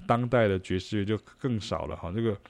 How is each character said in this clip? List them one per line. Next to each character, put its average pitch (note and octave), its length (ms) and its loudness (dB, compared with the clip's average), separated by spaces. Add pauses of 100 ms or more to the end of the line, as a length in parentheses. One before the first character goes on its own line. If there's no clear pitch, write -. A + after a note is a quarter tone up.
当 A#2+ 200 2
代 A#2 200 4
的 F#2+ 100 2
爵 F#2 180 -2
士 G#2 220 -2
乐， G2 60 0
就 G#2+ 120 0 (220)
更 A#2+ 220 -2
少 D#2+ 260 -4
了 - 80 -8
哈。 F2 180 -8
这 A2 80 -2
个， A2 160 0 (140)